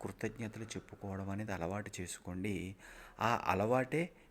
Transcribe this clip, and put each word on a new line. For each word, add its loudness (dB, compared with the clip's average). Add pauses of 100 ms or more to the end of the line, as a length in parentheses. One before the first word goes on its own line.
కృతజ్ఞతలు -4
చెప్పుకోవడం -6
అనేది -2
అలవాటు 0 (100)
చేసుకోండి. -4 (440)
ఆ 6 (140)
అలవాటే 4 (280)